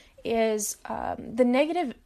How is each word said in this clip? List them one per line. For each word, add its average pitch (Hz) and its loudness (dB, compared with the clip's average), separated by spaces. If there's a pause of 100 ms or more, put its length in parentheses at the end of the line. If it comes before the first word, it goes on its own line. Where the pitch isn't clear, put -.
(240)
is, 220 0
um, - -6
the 247 6
negative 294 2 (140)